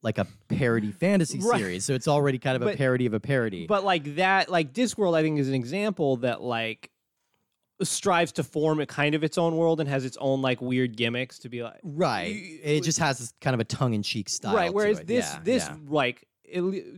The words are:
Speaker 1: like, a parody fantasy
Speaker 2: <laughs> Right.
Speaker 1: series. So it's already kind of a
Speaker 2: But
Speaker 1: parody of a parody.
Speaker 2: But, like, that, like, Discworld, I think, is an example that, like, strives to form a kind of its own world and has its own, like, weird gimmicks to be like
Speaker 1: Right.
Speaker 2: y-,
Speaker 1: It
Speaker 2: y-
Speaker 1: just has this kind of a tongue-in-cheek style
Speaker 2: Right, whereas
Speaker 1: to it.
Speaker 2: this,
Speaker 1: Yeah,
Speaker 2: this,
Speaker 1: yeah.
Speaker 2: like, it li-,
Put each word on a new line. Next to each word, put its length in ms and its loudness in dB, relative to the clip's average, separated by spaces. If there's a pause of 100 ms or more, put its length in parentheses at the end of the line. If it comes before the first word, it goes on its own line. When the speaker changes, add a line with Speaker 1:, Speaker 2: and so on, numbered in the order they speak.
Speaker 1:
like, 140 -2
a 100 0 (200)
parody 440 0
fantasy 480 0
Speaker 2:
<laughs> 40 -4
Right. 160 4
Speaker 1:
series. 240 -4
So 100 0
it's 140 -4
already 320 4
kind 160 0
of 60 -2
a 40 0
Speaker 2:
But 120 0
Speaker 1:
parody 280 2
of 80 0
a 60 0
parody. 480 0
Speaker 2:
But, 160 2
like, 320 0
that, 340 2
like, 240 0
Discworld, 440 2
I 40 4
think, 160 2
is 120 2
an 40 0
example 640 0
that, 240 -2
like, 500 -4 (920)
strives 520 2
to 100 0
form 360 0
a 60 -2
kind 300 0
of 100 0
its 120 -4
own 200 2
world 240 4
and 80 -2
has 160 0
its 160 -8
own, 200 2
like, 200 0
weird 340 0
gimmicks 440 -2
to 100 -16
be 120 -8
like 220 -12
Speaker 1:
Right. 500 -2
Speaker 2:
y-, 300 -12
Speaker 1:
It 120 0
Speaker 2:
y- 40 2
Speaker 1:
just 200 0
has 180 0
this 240 -12
kind 120 0
of 60 2
a 60 -2
tongue-in-cheek 640 -2
style 260 -2
Speaker 2:
Right, 180 0
whereas 260 2
Speaker 1:
to 20 -10
it. 60 -16
Speaker 2:
this, 260 -2
Speaker 1:
Yeah, 100 -10
Speaker 2:
this, 240 2
Speaker 1:
yeah. 80 -10 (140)
Speaker 2:
like, 360 0 (200)
it 160 -4
li-, 220 -2 (140)